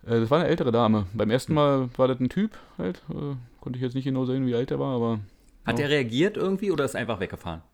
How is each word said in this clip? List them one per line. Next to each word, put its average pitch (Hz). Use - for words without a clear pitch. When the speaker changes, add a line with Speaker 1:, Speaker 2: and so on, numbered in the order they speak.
Speaker 1:
Äh, 117
das 113
war 151
eine 165
ältere 151
Dame. 110
Beim 107
ersten 127
Speaker 2:
Hm. 160
Speaker 1:
Mal 139
war 131
das 127
ein 127
Typ 214
halt. 180
Äh, 143
konnte 127
ich 123
jetzt 123
nicht 131
genau 131
sehen, 131
wie 120
alt 127
er 139
war, 139
aber 117
Speaker 2:
Hat 117
Speaker 1:
ja. 147
Speaker 2:
er 139
reagiert 143
irgendwie 190
oder 147
ist -
einfach 110
weggefahren? 85